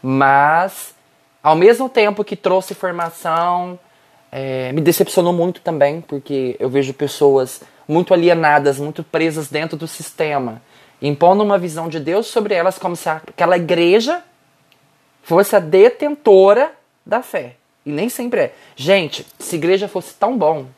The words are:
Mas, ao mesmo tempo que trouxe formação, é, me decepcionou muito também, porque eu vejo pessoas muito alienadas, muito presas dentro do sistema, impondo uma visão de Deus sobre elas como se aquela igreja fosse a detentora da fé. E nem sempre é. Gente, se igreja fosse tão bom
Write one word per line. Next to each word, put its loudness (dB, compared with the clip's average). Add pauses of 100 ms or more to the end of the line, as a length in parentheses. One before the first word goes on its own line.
Mas, 0 (480)
ao 4
mesmo 4
tempo 0
que -8
trouxe -2
formação, -4 (520)
é, -8
me -2
decepcionou 0
muito -2
também, 0
porque -6
eu -4
vejo -2
pessoas 0 (260)
muito 0
alienadas, 2
muito -8
presas -4
dentro -6
do -10
sistema, -6 (400)
impondo 2
uma 2
visão -6
de -8
Deus -2
sobre -2
elas 0
como -6
se -10
aquela -2
igreja 0 (1000)
fosse 2
a 6
detentora 4 (320)
da -4
fé. -10 (280)
E -8
nem -4
sempre -6
é. -4 (200)
Gente, -2 (120)
se -10
igreja 0
fosse -10
tão -2
bom 0 (120)